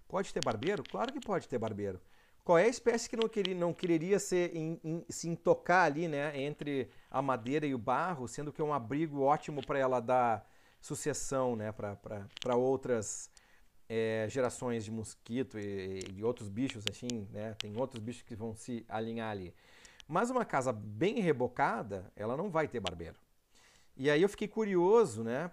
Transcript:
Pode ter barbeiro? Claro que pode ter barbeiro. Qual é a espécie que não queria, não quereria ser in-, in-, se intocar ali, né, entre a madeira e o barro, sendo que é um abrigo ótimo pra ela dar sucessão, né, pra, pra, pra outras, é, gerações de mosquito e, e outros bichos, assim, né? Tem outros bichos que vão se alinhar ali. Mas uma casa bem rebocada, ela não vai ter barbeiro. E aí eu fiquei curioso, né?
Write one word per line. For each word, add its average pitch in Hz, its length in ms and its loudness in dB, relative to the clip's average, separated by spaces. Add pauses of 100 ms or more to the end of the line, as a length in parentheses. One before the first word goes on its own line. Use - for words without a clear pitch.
Pode 190 260 -4
ter - 100 0
barbeiro? 127 400 0
Claro 220 300 -4
que 277 60 -8
pode 190 280 -4
ter 127 100 -4
barbeiro. 101 440 -4 (460)
Qual 170 100 8
é 175 60 8
a 226 60 6
espécie 240 400 0
que 240 80 -4
não 226 100 4
queria, 190 260 0
não 175 200 0
quereria 175 460 2
ser 175 360 0
in-, 160 260 -4
in-, 165 280 -6
se - 180 -8
intocar 175 560 4
ali, 160 240 2
né, 147 240 -2 (100)
entre 143 480 -2 (220)
a 131 100 0
madeira 135 440 0
e 135 100 0
o - 20 -2
barro, 131 480 0
sendo 143 280 -8
que - 80 -6
é - 20 2
um 147 100 0
abrigo 143 460 -2
ótimo 147 460 2
pra 139 120 0
ela 131 220 4
dar 120 500 2 (300)
sucessão, 131 760 -2
né, 107 160 -4
pra, 101 240 -6
pra, 101 280 -10 (140)
pra 123 160 2
outras, 127 760 0 (600)
é, 113 400 0
gerações 120 560 -2
de 110 60 -8
mosquito 113 680 -6
e, 95 400 -6 (160)
e 101 80 -6
outros 117 240 -2
bichos, 110 420 -4
assim, 117 420 -6
né? 107 280 -8
Tem 104 180 -8
outros 120 240 -4
bichos 117 220 -10
que - 100 -16
vão 113 220 -8
se 117 320 -10
alinhar 113 420 -6
ali. 95 240 -8 (540)
Mas 196 220 0
uma 254 160 0
casa 131 260 0
bem 110 480 -2
rebocada, 139 960 0
ela 113 220 -4
não 196 120 -4
vai 160 200 0
ter 120 100 -6
barbeiro. 85 400 -8 (760)
E 135 160 2
aí 151 120 6
eu 202 80 6
fiquei - 180 -4
curioso, 190 720 4
né? 127 320 -4